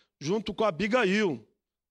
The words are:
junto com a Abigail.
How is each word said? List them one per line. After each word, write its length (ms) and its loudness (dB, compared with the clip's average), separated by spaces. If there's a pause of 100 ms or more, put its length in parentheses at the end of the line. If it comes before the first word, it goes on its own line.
(200)
junto 320 -2
com 120 0
a 40 4
Abigail. 800 0 (440)